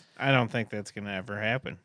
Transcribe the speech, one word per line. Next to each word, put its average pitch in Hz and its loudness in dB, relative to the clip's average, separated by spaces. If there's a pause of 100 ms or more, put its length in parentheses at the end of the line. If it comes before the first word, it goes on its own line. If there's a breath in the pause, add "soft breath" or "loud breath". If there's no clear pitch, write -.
(180)
I 139 2
don't 123 6
think 113 -2
that's 104 -8
gonna 104 -8
ever 101 -6
happen. 107 -2